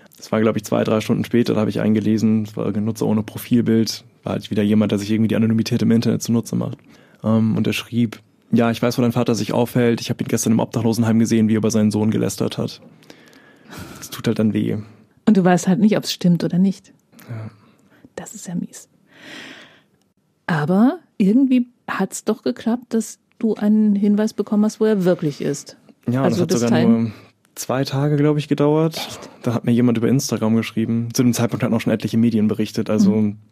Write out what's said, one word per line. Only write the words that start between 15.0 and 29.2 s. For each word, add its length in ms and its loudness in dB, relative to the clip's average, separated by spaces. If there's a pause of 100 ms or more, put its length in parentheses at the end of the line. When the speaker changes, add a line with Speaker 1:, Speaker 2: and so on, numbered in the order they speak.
Speaker 2:
Und 120 6
du 60 4
weißt 240 2
halt 120 2
nicht, 180 4
ob's 160 -6
stimmt 300 0
oder 160 -2
nicht. 340 -2 (360)
Speaker 1:
Ja. 200 -12 (640)
Speaker 2:
Das 200 -14
ist 120 -18
ja 80 -8
mies. 320 -10 (1600)
Aber 520 2 (180)
irgendwie 500 4 (220)
hat's 340 -4
doch 200 -4
geklappt, 500 -4
dass 260 -4 (200)
du 160 0
einen 400 2
Hinweis 380 2
bekommen 320 0
hast, 140 -2
wo 60 2
er 200 2
wirklich 360 0
ist. 360 -6 (300)
Speaker 1:
Ja, 160 0
Speaker 2:
Also 140 2
Speaker 1:
das 40 2
hat 100 0
Speaker 2:
das 100 2
Speaker 1:
sogar 80 2 (100)
Speaker 2:
Teilen. 240 4
Speaker 1:
nur 80 -4 (440)
zwei 280 -4
Tage, 340 -2
glaub 200 2
ich, 100 -4
gedauert. 500 2
Speaker 2:
Echt? 320 -12 (120)